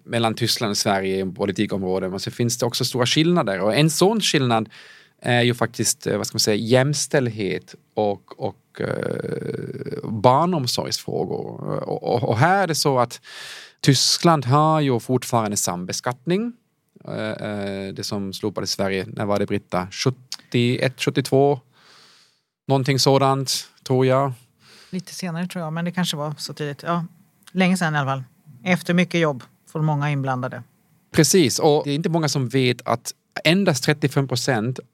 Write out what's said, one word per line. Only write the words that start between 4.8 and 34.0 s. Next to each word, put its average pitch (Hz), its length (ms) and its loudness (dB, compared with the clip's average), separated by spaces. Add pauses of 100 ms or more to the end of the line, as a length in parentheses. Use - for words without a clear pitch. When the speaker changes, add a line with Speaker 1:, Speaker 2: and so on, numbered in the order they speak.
Speaker 1:
är 120 200 2
ju 120 120 2
faktiskt, - 520 -2
eh, 104 100 0
vad 101 100 -4
ska - 80 -10
man 117 60 -2
säga, 107 160 2
jämställdhet 113 1160 0 (200)
och, 101 460 -2
och, - 400 -10
eh, - 1300 -6
barnomsorgsfrågor. 123 1500 0 (280)
Och, - 140 -6 (120)
och, 120 140 0
och 110 100 2
här 180 240 4
är 180 40 0
det 160 80 -2
så 139 240 0
att 120 220 0 (600)
Tyskland 147 640 4
har 151 360 4
ju 131 200 2
fortfarande 113 560 0
sambeskattning. 123 960 -4 (560)
Eh, 110 220 -6 (180)
eh, 98 460 -6
det 107 100 -10
som 98 280 -6
slopades 104 380 -4
i - 20 -2
Sverige, 98 360 -2
när - 160 -6
var 101 140 2
det, 101 80 0
Britta? 92 440 -4
Sjuttioett, - 1120 -2
sjuttiotvå? 139 580 2 (1080)
Någonting 135 300 2
sådant, 135 680 2 (180)
tror 131 200 2
jag. 131 260 2 (580)
Speaker 2:
Lite 185 240 -10
senare, 175 320 -6
tror 180 180 -8
jag, 156 80 -6
men 170 120 -4
det 175 80 -4
kanske 175 240 -2
var 147 220 -6
så - 140 -10
tidigt. 143 340 -8
Ja. 170 180 0 (480)
Länge 185 240 2
sedan 160 180 0
i 147 40 2
alla 135 120 0
fall. 135 140 -4 (400)
Efter 175 300 2
mycket 175 260 2
jobb 151 220 0 (300)
från 156 120 0
många 147 260 2
inblandade. 127 520 -4 (500)
Speaker 1:
Precis, 160 460 6
och 151 260 4
det 143 60 -4
är 143 40 0
inte 170 140 -2
många 160 200 2
som 135 200 -2
vet 123 400 0
att - 240 -2 (320)
endast 175 400 4
trettiofem 143 440 0